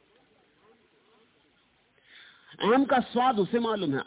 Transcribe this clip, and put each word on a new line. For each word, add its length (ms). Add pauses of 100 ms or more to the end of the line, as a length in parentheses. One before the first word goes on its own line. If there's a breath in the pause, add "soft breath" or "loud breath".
(2750 loud breath)
आम 120
का 140
स्वाद 400
उसे 200
मालूम 360
है, 120